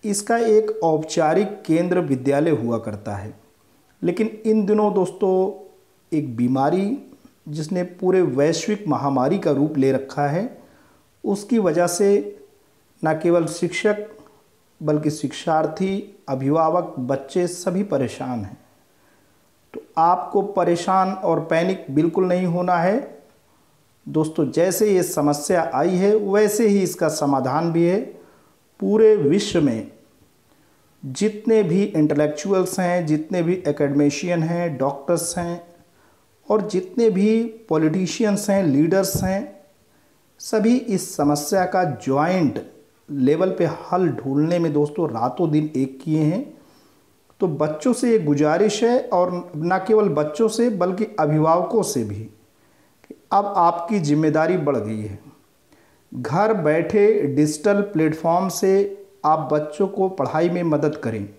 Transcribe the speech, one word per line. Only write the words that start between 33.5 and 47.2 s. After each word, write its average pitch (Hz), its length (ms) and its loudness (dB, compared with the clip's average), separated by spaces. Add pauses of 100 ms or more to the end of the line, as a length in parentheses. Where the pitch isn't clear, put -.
academician 147 760 0
हैं, 170 340 -2
doctors 151 600 -2
हैं 175 240 -6 (880)
और 208 200 0
जितने 220 420 0
भी 220 320 2 (260)
politicians 185 800 0
हैं, 196 160 2
leaders 165 580 2
हैं, 196 420 -6 (760)
सभी 226 380 2
इस - 380 -4
समस्या 147 520 0
का 185 160 0
joint 143 840 0 (440)
लेवल 151 400 2
पे 180 160 0 (160)
हल 180 280 0
ढूंढने 143 500 -2
में 165 140 0
दोस्तों 147 360 0
रातों 123 420 -2
दिन 151 240 0
एक 131 240 -4
किए 156 220 0
हैं। 165 200 0 (1000)